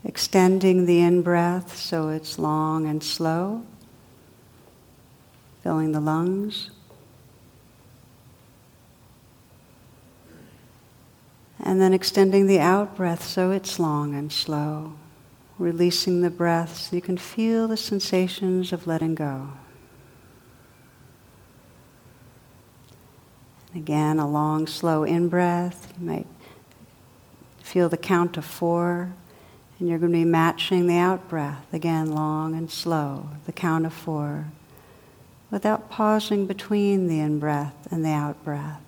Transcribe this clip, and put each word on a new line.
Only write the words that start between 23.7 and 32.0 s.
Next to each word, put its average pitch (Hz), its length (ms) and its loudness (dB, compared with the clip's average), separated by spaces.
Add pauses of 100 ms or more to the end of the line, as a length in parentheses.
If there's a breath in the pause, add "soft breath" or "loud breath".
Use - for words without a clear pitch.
And 165 80 -8
again, 151 360 2
a 147 80 0
long, 151 400 0
slow 156 380 0
in-breath. 175 960 0
You 175 60 -8
might 160 200 -6 (1400 loud breath)
feel 175 280 2
the 165 80 -2
count 175 400 0
of 147 80 -10
four. 175 680 -2 (680 loud breath)
And 175 100 -2
you're 165 100 0
gonna 170 140 2
be 165 140 4
matching 170 640 2
the 175 100 4
out-breath, 170 760 -2
again, 160 400 0